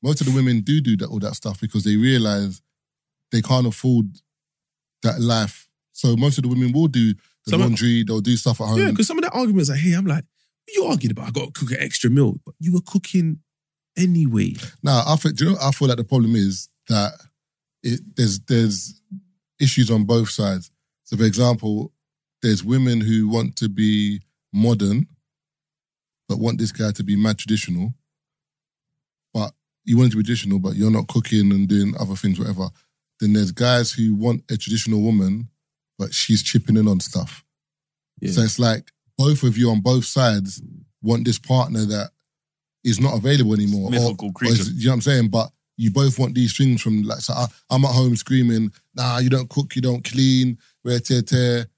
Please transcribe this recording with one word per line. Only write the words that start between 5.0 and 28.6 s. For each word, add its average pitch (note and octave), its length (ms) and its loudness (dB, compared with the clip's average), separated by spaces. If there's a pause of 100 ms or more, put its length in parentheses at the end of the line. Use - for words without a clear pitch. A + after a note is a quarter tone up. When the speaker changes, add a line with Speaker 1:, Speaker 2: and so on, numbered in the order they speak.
Speaker 1:
that A2+ 180 -2
life. A2+ 480 -2 (240)
So A#2+ 240 0
most C3+ 220 0
of C3+ 40 -4
the B2 60 -2
women B2 240 0
will D#3 160 2
do A#2 260 2
the - 360 -14
Speaker 2:
Some - 120 2
of A#2+ 60 4
Speaker 1:
laundry, A#2 360 2
they'll A2 160 -2
do A#2+ 160 2
stuff A2 240 -2
at A2 80 -4
home. A2+ 100 0
Speaker 2:
Yeah, G3 140 2
'cause G#3 140 0
some E4 120 -2
of E4+ 60 0
the - 60 -4
arguments G3+ 400 0
I D3+ 60 -2
hear, E3 220 2
I'm G3 80 -2
like, D#3+ 180 -2 (420)
"What G#4+ 100 -20
you F#4+ 100 2
arguing A#2+ 260 0
about? - 160 -8
I - 20 -8
gotta - 220 -6
cook B2 180 -6
an - 100 -4
extra - 300 0
meal." C3 340 2
But - 140 -20
you E3 140 -2
were F3+ 120 2
cooking D#3+ 560 -2 (560)
anyway. D3+ 600 2 (260)
Speaker 1:
Nah, A#2 280 2
I D#3 60 4
think, D3+ 200 -2
do C#3+ 80 0
you E3+ 60 2
know G3 60 2
what E3 80 -6
I C#3 60 2
feel C#3 180 0
like B2 80 0
the A#2 80 -4
problem A#2 320 2
is? G2 320 -2 (200)
That G#2 240 0 (680)
it, A#2+ 180 -4 (160)
there's, G2+ 240 0
there's A2 600 -2 (580)
issues C3 320 2
on G#2+ 140 2
both A2+ 260 0
sides. F#2+ 400 -4 (340)
So, - 120 -8
for A2 80 2
example, A2 680 0 (500)
there's G#2+ 220 0
women B2 360 2
who A2 280 0
want A#2 280 -2
to A2+ 120 -4
be G#2 520 0 (320)
modern, G#2+ 540 2 (1200)
but G2+ 100 -4
want A#2 200 -2
this A2 140 -4
guy G#2+ 200 -4
to G#2 120 -6
be G2+ 120 0
mad G#2+ 220 0
traditional. G#2 560 -4 (1400)